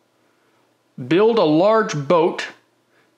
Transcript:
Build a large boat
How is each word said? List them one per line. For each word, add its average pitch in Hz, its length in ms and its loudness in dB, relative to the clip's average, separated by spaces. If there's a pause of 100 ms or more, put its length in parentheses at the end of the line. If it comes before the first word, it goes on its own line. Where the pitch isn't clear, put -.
(960)
Build 196 420 0
a 190 60 2 (200)
large 196 420 0
boat 165 420 0 (680)